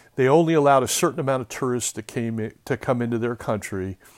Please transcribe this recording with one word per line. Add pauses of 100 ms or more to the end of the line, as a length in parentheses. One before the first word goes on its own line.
(160)
They
only
allowed
a
certain
amount
of
tourists
to
came
in, (100)
to
come
into
their
country, (180)